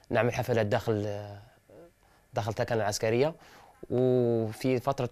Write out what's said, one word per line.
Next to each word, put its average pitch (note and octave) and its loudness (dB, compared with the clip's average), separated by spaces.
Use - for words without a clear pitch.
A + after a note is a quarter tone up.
نعمل A#2+ 2
حفلات A#2 0
داخل، G#2+ 0
آه، G2+ -10
داخل A2+ -2
التركانة A2+ -2
العسكرية. A#2 0
وفي A#2+ 2
فترة، C3+ -2